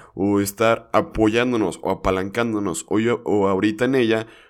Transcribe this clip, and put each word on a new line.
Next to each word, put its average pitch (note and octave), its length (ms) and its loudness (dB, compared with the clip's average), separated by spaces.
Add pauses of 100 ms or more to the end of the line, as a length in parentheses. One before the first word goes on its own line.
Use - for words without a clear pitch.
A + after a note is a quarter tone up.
(140)
o G2+ 260 2
estar A2+ 520 0
apoyándonos A2 920 0
o F2+ 80 -2
apalancándonos G2 960 -2
o G2+ 100 0
yo, A#2 260 0
o G2 220 2
ahorita G#2 380 0
en C3 100 0
ella, A2 320 0 (240)